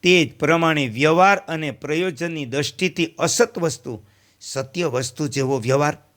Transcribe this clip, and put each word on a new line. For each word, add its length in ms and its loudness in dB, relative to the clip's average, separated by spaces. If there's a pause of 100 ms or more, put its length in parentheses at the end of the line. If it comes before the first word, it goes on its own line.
તે 220 6
જ 120 -12
પ્રમાણે 500 2
વ્યવહાર 500 4
અને 340 -6
પ્રયોજનની 720 -6
દ્રષ્ટિથી 600 -2
અસત 540 -2
વસ્તુ 440 -6 (380)
સત્ય 440 -6
વસ્તુ 420 -4
જેવો 320 -2
વ્યવહાર 380 0 (200)